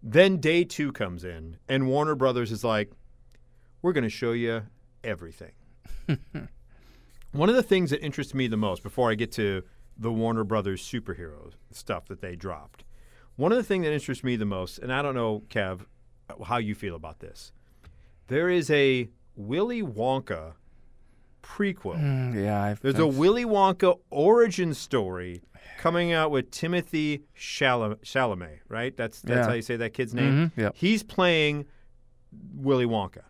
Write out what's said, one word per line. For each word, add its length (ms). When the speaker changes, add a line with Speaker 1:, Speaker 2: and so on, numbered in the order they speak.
Speaker 1:
Then 360
day 280
two 260
comes 320
in, 340
and 180
Warner 280
Brothers 360
is 120
like, 280
"We're 120
gonna 160
show 240
you 300
everything." 500
Speaker 2:
<laughs> 100
Speaker 1:
One 180
of 60
the 80
things 260
that 140
interests 300
me 140
the 100
most, 260
before 260
I 60
get 180
to 300
the 140
Warner 320
Brothers 400
superhero 680
stuff 360
that 140
they 140
dropped, 480
one 140
of 60
the 60
things 220
that 80
interests 300
me 120
the 100
most, 320
and 160
I 80
don't 140
know, 340
Kev, 360
how 120
you 180
feel 200
about 240
this, 320
there 220
is 200
a 400
Willy 460
Wonka 720
prequel. 580
Speaker 2:
Mm, 360
yeah, 280
I've, 180
Speaker 1:
There's 180
a 80
Speaker 2:
I've 100
Speaker 1:
Willy 280
Wonka 520
origin 640
story 680
coming 340
out 160
with 220
Timothy 720
Chalam-, 680
Chalamet, 560
right? 260
That's, 260
that's 180
Speaker 2:
Yeah. 80
Speaker 1:
how 60
you 100
say 140
that 180
kid's 180
name? 380
Speaker 2:
Mm-hmm, 100
yep. 140
Speaker 1:
He's 260
playing 640
Willy 320
Wonka. 440